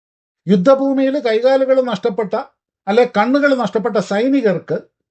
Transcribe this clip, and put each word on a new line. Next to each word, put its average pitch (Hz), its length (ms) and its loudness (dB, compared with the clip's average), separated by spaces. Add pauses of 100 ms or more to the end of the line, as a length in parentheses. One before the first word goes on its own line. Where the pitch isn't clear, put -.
(480)
യുദ്ധഭൂമിയിൽ 269 720 2
കൈകാലുകൾ 262 640 2
നഷ്ടപ്പെട്ട, 226 520 -4 (540)
അല്ലെ 226 300 2
കണ്ണുകൾ 269 380 2
നഷ്ടപ്പെട്ട 220 420 -2
സൈനികർക്ക് 208 840 -2 (320)